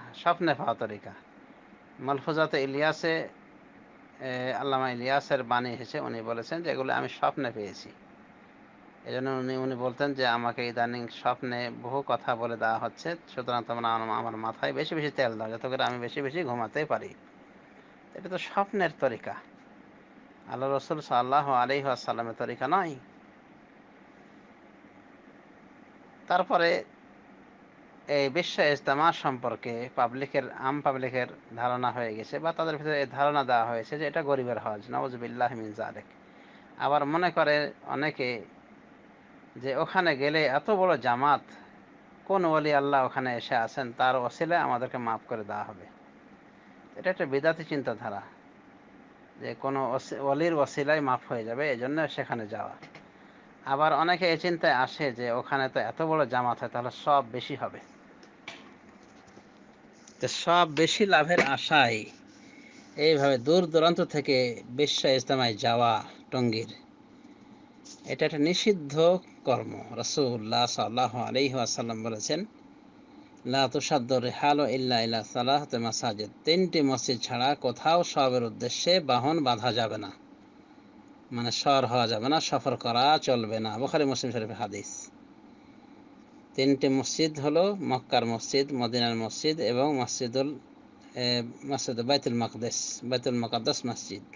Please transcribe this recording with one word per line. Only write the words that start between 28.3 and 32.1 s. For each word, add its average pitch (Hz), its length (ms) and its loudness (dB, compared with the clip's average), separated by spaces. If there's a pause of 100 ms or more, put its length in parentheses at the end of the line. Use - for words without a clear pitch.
ইজতেমা 147 520 4
সম্পর্কে 123 840 -4
পাবলিকের, 131 560 0
আম 135 300 -2
পাবলিকের 127 460 0 (280)
ধারণা 123 360 0
হয়ে 117 240 -4